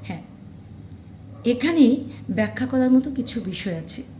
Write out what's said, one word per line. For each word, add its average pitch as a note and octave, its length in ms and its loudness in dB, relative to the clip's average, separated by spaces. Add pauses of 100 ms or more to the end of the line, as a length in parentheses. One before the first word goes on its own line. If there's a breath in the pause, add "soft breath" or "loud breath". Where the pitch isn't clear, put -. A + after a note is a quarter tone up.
হ্যাঁ, F3 200 -10 (1200)
এখানেই B3+ 480 6 (360 loud breath)
ব্যাখ্যা G#3+ 380 0
করার B3+ 240 4
মতো C4 200 6
কিছু A#3 300 -4
বিষয় F3 360 -4
আছে। - 240 -8 (180)